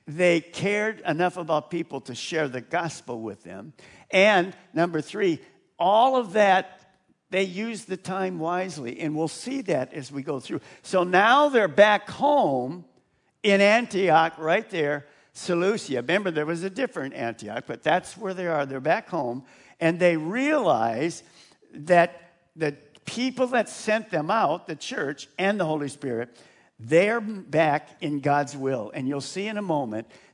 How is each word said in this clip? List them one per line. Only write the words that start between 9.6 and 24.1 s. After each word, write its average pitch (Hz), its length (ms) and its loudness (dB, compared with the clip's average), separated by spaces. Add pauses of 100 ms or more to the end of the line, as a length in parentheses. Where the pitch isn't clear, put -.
that 139 300 -2
as 139 180 -12
we 143 120 -8
go 139 180 -6
through. 147 220 -8 (200)
So 185 220 0
now 220 440 6
they're 226 200 4
back 202 400 6
home 175 760 0 (580)
in 196 160 6
Antioch, 190 760 4
right 175 320 0
there, 147 360 -2 (260)
Seleucia. 185 680 -2
Remember, 208 340 0
there 151 140 -2
was 170 180 -4
a 196 60 -6
different 185 440 -6
Antioch, 117 540 -8
but - 160 -10
that's 165 320 0
where 190 180 -8
they 180 140 -6
are. 147 180 0
They're 135 140 -8
back 170 280 0
home. 131 360 -4 (340)
And 165 220 0
they 175 160 6
realize 165 1040 0 (500)
that 170 600 2 (240)
the 151 200 -2 (280)
people 254 440 -2
that 240 200 0
sent 220 420 -2